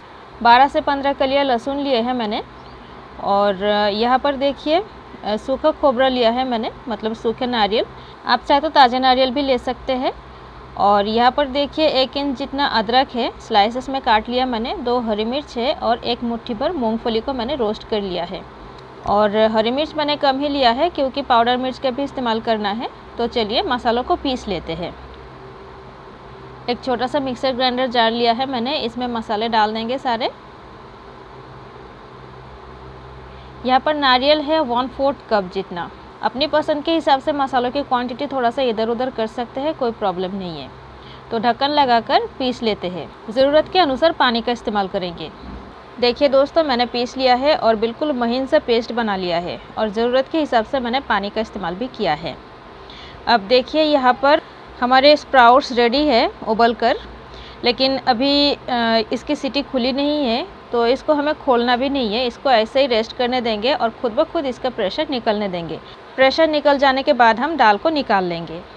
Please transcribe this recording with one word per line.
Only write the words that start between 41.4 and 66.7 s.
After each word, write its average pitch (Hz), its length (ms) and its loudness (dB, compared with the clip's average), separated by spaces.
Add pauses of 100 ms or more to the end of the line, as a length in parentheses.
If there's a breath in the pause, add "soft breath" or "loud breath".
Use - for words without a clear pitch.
लगाकर 269 500 2 (180)
पीस 254 240 -2
लेते 196 260 -2
हैं। 165 200 -10 (220)
ज़रूरत 285 380 4
के 370 100 0
अनुसार 320 340 2
पानी 247 280 0
का 240 120 -2
इस्तेमाल 208 360 -2
करेंगे। 175 420 -6 (720)
देखिए 240 280 2
दोस्तों, 285 360 4
मैंने 247 220 0
पीस 240 300 -4
लिया 254 180 4
है 277 220 2
और 226 200 2
बिल्कुल 233 360 -2
महीन 247 340 -2
सा 311 120 4
paste 233 340 0
बना 220 240 -2
लिया 175 220 -2
है 165 220 -6 (180)
और 220 100 0
ज़रूरत 240 400 0
के 320 100 -2
हिसाब 247 260 2
से 269 160 -2
मैंने 240 200 -2
पानी 202 300 -2
का 214 100 -6
इस्तेमाल 190 340 -6
भी 233 120 -6
किया 185 280 -2
है। 156 220 -8 (880 loud breath)
अब 180 140 4
देखिए, 254 420 2
यहाँ 262 400 4
पर 294 180 6 (400)
हमारे 262 360 6
स्प्राउट्स 262 560 6
ready 240 340 2
है 294 260 4 (160)
उबल 233 260 2
कर, 233 220 0 (680 loud breath)
लेकिन 262 340 0
अभी, 277 540 2
अ, - 40 -4 (560)
इसकी 285 240 -4
city 277 260 -4
खुली 262 300 -2
नहीं 285 320 0
है, 254 220 -2 (260)
तो 233 140 2
इसको 262 260 2
हमें 294 220 0
खोलना 247 420 2
भी 269 120 0
नहीं 254 260 -2
है। 254 120 0
इसको 254 240 -2
ऐसे 226 300 4
ही 277 60 4
rest 226 300 0
करने 247 240 0
देंगे 226 320 0
और 233 180 0
ख़ुद 226 220 -4
ब 285 120 2
खुद 320 220 -4
इसका 254 240 -4
pressure 226 400 -2
निकलने 214 380 -2
देंगे। 170 320 -8 (360 loud breath)
pressure 269 320 4
निकल 294 300 2